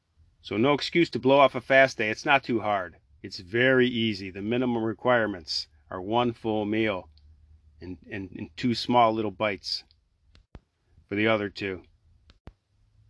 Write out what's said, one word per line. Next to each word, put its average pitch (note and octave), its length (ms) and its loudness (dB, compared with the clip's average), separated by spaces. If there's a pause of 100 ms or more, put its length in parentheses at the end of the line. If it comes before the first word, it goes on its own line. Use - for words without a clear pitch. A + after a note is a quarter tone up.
(420)
So - 140 -8
no B2+ 180 2
excuse D#3+ 360 0
to A#2+ 100 -4
blow C3+ 200 4
off C3+ 160 6
a B2+ 40 -4
fast C3+ 380 4
day. G#2+ 120 0
It's - 160 -6
not C#3+ 200 4
too A2+ 160 -2
hard. G2 340 -2 (260)
It's - 180 -16
very B2 500 4
easy. A2 400 -4
The F#2+ 120 -12
minimum A#2+ 400 -2
requirements A2 840 -2 (240)
are F#2+ 100 -8
one A#2 300 0
full G#2+ 320 -4
meal G#2 460 -4 (720)
and, F2+ 160 -14 (120)
and, G2 220 -10
and - 240 -14
two B2 180 -2
small A#2+ 380 2
little A2 180 -4
bites G2+ 540 -6 (1300)
for G2+ 60 -4
the G#2+ 120 2
other G#2 220 0
two. F#2+ 320 -8 (1300)